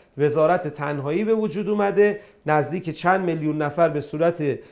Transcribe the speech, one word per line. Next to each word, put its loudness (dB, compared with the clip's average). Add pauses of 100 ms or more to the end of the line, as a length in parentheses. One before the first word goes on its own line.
(180)
وزارت 2
تنهایی -4
به 0
وجود -4
اومده. 2 (260)
نزدیک 0
چند 0
میلیون -2
نفر 2
به -4
صورت -2 (120)